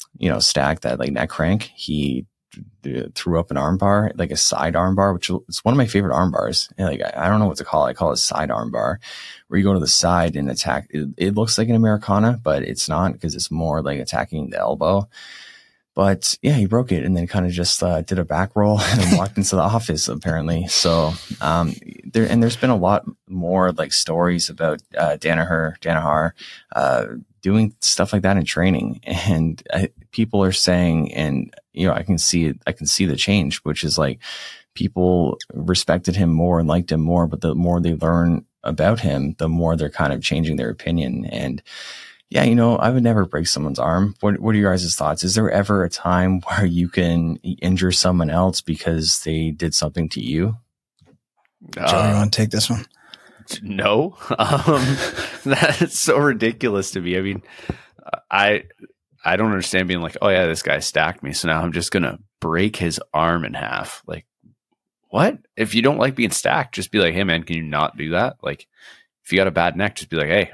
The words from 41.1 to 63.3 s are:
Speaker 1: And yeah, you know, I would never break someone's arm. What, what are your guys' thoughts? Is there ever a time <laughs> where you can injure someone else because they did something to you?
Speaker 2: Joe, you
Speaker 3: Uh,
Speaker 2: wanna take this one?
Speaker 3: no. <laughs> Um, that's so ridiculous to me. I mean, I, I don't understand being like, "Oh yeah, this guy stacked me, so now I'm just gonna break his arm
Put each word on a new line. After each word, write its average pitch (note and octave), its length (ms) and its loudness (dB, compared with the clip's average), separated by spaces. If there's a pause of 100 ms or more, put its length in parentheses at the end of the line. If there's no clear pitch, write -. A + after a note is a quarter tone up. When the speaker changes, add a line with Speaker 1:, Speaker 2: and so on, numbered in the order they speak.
Speaker 1:
And C2+ 360 -6 (680)
yeah, C#3 140 0
you A#2+ 140 4
know, A#2 200 4
I A2+ 140 2
would B2 140 4
never A2 200 4
break D#2+ 220 -2
someone's C#2 320 -2
arm. F2+ 420 0
What, G#2 200 0
what A2 140 2
are G#2 40 4
your G2+ 140 4
guys' F2+ 240 0
thoughts? D2 260 -2
Is F#2 140 0
there A2 140 4
ever G2 340 2
a F2 60 -2
time F2+ 500 2
<laughs> - 80 -12
where G2+ 180 0
you F2 220 2
can E2+ 480 0
injure F2+ 560 0
someone F2 380 2
else F2 300 2
because D#2+ 640 -2
they D#2+ 300 -2
did D2+ 220 -4
something D#2+ 360 -2
to - 100 -8
you? E2+ 360 -2 (1200)
Speaker 2:
Joe, E2+ 60 -8
you F2 40 0
Speaker 3:
Uh, E2+ 300 4
Speaker 2:
wanna G#2 140 2
take A2 200 0
this G#2+ 180 0
one? A#2 180 -4 (760)
Speaker 3:
no. G#2 540 0 (120)
<laughs> - 100 -2
Um, C3+ 580 2 (480)
that's D3+ 540 2
so C#3 200 2
ridiculous A2+ 720 0
to F#2+ 80 -6
me. F2 160 -2
I F#2 40 0
mean, G2 220 -4 (880)
I, G2+ 340 2 (600)
I F2+ 120 0
don't A2 160 2
understand F#2 340 0
being F2 140 -2
like, E2 200 -8
"Oh G2+ 80 2
yeah, F#2 180 4
this E2 160 -2
guy C#2+ 180 0
stacked D#2 420 -2
me, C#2 100 -8
so - 140 -4
now D#2+ 160 2
I'm E2+ 100 -2
just E2+ 200 -4
gonna E2 260 -2 (220)
break F2 360 0
his E2+ 240 -2 (140)
arm E2 300 2